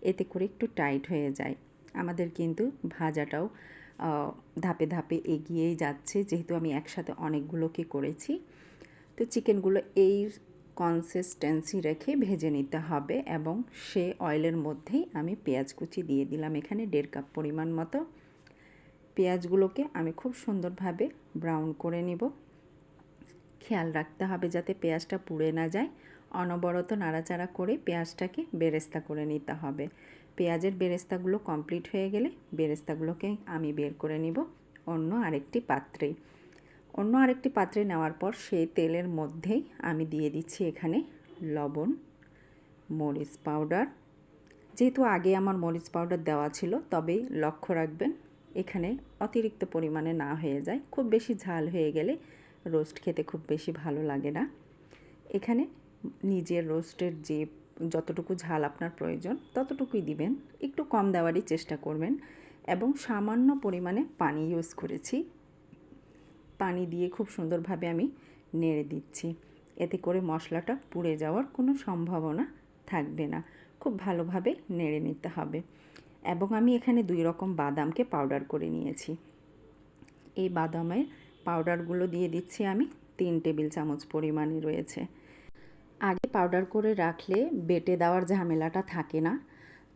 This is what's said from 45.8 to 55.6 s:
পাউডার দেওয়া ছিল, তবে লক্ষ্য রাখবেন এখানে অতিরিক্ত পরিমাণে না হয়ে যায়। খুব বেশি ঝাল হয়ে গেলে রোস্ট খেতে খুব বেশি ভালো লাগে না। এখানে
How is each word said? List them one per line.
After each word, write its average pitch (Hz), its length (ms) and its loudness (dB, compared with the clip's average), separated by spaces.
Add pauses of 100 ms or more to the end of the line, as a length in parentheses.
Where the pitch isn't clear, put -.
পাউডার 170 340 0
দেওয়া 151 240 2
ছিল, 185 300 -2 (120)
তবে 175 400 0
লক্ষ্য 156 440 0
রাখবেন 160 380 0 (420)
এখানে 185 420 -2 (240)
অতিরিক্ত 214 440 0
পরিমাণে 160 480 0
না 147 220 0
হয়ে 147 280 0
যায়। 226 180 -2 (100)
খুব 269 160 0
বেশি 226 280 4
ঝাল 170 340 -2
হয়ে 165 240 2
গেলে 170 240 2 (500)
রোস্ট 156 360 0
খেতে 165 200 -2
খুব 160 260 -6
বেশি 156 240 -2
ভালো 156 300 -2
লাগে 143 280 0
না। 208 200 -2 (800)
এখানে 233 360 2 (580)